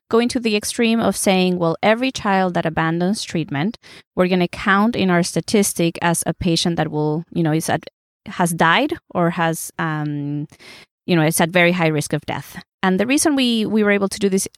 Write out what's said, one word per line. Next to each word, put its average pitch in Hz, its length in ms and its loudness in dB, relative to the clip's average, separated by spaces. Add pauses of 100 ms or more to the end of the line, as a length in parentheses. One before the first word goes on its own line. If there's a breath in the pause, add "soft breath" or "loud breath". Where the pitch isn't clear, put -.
(120)
going 233 180 2
to 254 120 -4
the 220 160 0
extreme 226 420 0
of 196 160 0
saying, 185 420 2
"Well, 165 240 0
every 233 300 2
child 185 420 0
that 170 120 -2
abandons 165 580 -2
treatment, 160 540 -4 (380 loud breath)
we're 185 120 2
gonna 180 220 2
count 208 460 2
in 190 140 0
our 175 140 4
statistic 175 800 0
as 170 260 0
a 165 60 0
patient 170 420 0
that 160 160 -2
will, 151 400 -2
you 170 120 -2
know, 151 100 0
is 160 160 -2
at, - 160 -2 (400)
has 175 260 -2
died 175 420 2 (220)
or 170 160 2
has, 165 480 -4
um, 147 680 -4 (600 loud breath)
you 185 80 2
know, 160 60 4
it's 156 180 2
at 170 100 2
very 175 220 4
high 175 160 0
risk 151 240 -2
of 151 140 -4
death." - 360 -12 (220)
And 185 160 2
the - 80 0
reason 294 280 2
we, 233 300 2
we 214 160 2
were 208 100 4
able 202 180 2
to - 100 -10
do 196 100 2
this 190 180 0 (100)